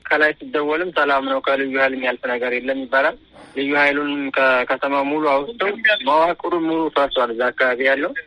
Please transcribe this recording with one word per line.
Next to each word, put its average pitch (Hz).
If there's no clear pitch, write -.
ከላይ 151
ሲደወልም 151
ሰላም 143
ነው፣ 135
ከልዩ 135
ኃይል 135
የሚያልፍ 127
ነገር 123
የለም 131
ይባላል። 135
ልዩ 139
ኃይሉን 143
ከከተማ 131
ሙሉ 151
አውጥተው 147
መዋቅሩ -
ሙሉ 160
ፈርሷል። 131
እዛ 113
አካባቢ 123
ያለው 139